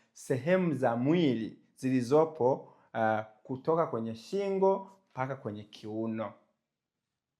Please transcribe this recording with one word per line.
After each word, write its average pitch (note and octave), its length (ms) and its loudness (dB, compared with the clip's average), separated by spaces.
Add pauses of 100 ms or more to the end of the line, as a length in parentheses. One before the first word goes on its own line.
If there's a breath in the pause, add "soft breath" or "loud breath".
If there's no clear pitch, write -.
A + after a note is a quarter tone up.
(120 soft breath)
sehemu E3 640 0
za A#2+ 220 0
mwili B2+ 640 2 (180)
zilizopo, C3 1000 2 (200 soft breath)
uh, A2 260 2 (220)
kutoka D#3+ 440 -2
kwenye A2+ 280 -6
shingo F#3+ 760 0 (200)
mpaka C3 260 -6
kwenye G#2+ 280 -10
kiuno A2 680 -6 (1080)